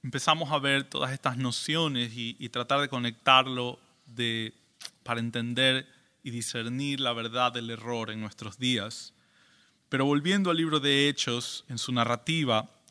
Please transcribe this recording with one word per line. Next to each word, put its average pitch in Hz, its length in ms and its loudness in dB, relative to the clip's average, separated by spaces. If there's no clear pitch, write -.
empezamos 147 480 0
a 147 60 2
ver 139 260 2
todas 139 280 -4
estas 131 260 -4
nociones 131 760 -2
y, 117 240 -8
y 123 120 -10
tratar 123 320 0
de 143 80 -2
conectarlo 127 880 2
de, 113 480 -4
para 117 160 -4
entender 120 720 0
y 123 80 -10
discernir 123 720 -4
la 123 140 0
verdad 117 380 0
del 117 180 -6
error 113 400 -6
en 110 100 -6
nuestros 107 380 -10
días. 117 560 -2
Pero 135 160 2
volviendo 175 460 4
al 165 80 2
libro 156 200 2
de 139 300 6
Hechos, - 600 -2
en 120 80 -8
su - 120 -4
narrativa, 120 800 2